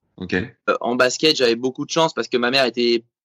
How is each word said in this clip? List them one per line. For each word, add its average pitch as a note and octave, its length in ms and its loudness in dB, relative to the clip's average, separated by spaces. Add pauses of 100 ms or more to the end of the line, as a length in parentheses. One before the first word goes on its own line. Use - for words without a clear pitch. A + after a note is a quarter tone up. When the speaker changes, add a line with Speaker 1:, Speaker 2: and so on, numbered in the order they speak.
(180)
Speaker 1:
OK. F#2 180 -6
Speaker 2:
Euh, G#2+ 440 -2
en B2 160 -2
basket, B2+ 400 2
j'avais A#2 200 2
beaucoup C3 300 -6
de - 40 -20
chance D#3+ 240 0
parce A#2 140 -6
que B2+ 100 -2
ma A#2+ 140 0
mère C3+ 140 2
était A#2 380 0 (220)